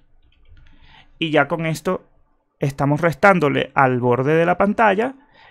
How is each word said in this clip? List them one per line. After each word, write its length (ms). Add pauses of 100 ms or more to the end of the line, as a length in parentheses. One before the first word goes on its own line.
(1200)
y 120
ya 180
con 180
esto 420 (500)
estamos 420
restándole 760
al 260
borde 340
de 120
la 120
pantalla 560 (360)